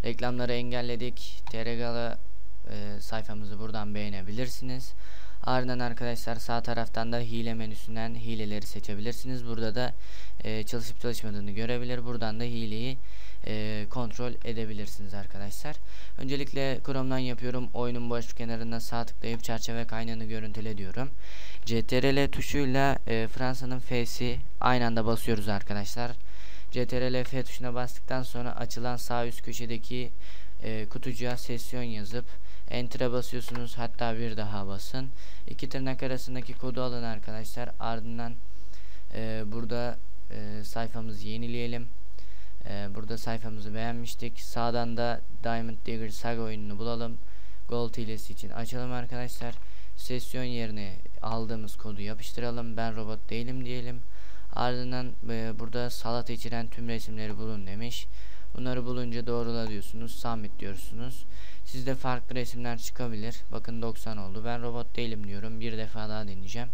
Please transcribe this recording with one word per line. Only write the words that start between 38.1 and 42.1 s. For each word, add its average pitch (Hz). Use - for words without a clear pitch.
e, 110
burada, 117
e, 107
sayfamızı 113
yenileyelim. 120